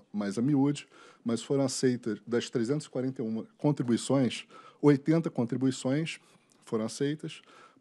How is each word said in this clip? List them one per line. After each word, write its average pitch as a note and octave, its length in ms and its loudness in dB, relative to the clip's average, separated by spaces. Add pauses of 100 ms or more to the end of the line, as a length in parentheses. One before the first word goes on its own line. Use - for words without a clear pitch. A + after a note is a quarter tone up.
(120)
mais G2+ 240 -4
a A#2 40 0
miúde, C#3+ 460 2 (380)
mas A#2 160 0
foram C#3 240 0
aceitas, B2 600 0
das A#2 240 -2
trezentas C#3 360 -2
e - 40 -20
quarenta C3 320 -4
e A2+ 40 -2
uma A2 180 -4 (140)
contribuições, C3 880 0 (360)
oitenta D#3 480 4
contribuições C3 920 -2 (440)
foram A2 220 -2
aceitas, D3 560 -6 (400)